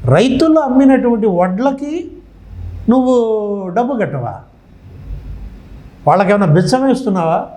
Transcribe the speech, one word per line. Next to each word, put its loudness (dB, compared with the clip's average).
రైతులు 4
అమ్మినటువంటి 2
వడ్లకి -2
నువ్వు 2
డబ్బు -2
కట్టవా? -6
వాళ్ళకేమైనా 2
బిచ్చం 2
వేస్తున్నావా? 0